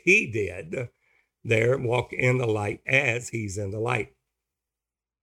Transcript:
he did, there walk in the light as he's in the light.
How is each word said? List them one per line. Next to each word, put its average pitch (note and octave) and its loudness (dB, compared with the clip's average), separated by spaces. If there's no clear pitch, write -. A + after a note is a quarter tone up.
he F#3 4
did, G#2 -6
there A#2 4
walk B2 -2
in B2+ 2
the B2+ 0
light G#2 -2
as C3 0
he's G#2 -6
in G2+ -4
the G#2+ -6
light. A#2 -2